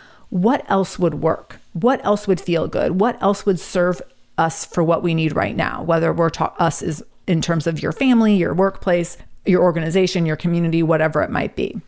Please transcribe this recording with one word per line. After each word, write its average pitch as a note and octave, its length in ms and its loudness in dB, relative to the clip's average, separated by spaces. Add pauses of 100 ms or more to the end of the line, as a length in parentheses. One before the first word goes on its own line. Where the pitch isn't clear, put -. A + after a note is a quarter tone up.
(300)
what G#3 380 0
else G3 300 0
would F3 240 0
work? - 380 -4 (140)
What A#3+ 300 0
else G#3 240 -2
would F#3 140 0
feel E3+ 260 -2
good? F3 320 0
What A#3 220 0
else G3+ 240 0
would F#3 140 2
serve F3+ 420 0 (380)
us E3 260 -2
for - 180 -2
what E3 200 2
we E3+ 100 0
need D#3+ 220 0
right - 200 -2
now? - 280 -4
Whether E3 280 0
we're E3 200 0
ta-, - 260 -4
us - 240 0
is D#3 220 -6 (240)
in E3 120 2
terms E3 280 -2
of D#3+ 160 -4
your - 80 -2
family, A#3 420 4
your F3+ 180 2
workplace, F3 640 0 (300)
your F3+ 160 4
organization, E3+ 640 2
your D#3 100 0
community, E3+ 460 0
whatever D#3 400 2
it - 80 -2
might - 260 -4
be. - 320 -4